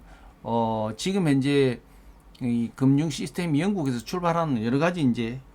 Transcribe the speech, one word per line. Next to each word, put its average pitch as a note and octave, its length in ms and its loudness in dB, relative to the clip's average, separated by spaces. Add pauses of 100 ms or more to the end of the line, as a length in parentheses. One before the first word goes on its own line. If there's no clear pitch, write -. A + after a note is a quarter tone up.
(440)
어, A2+ 540 -2
지금 F#3+ 300 -2
현재 C#3 540 2 (600)
이 A#2+ 340 -2
금융 C#3 340 4
시스템이 E3 500 -2
영국에서 D#3+ 400 0
출발하는 D#3+ 640 -2
여러 A#2 160 2
가지 F3 220 0
이제 A#2+ 380 0 (160)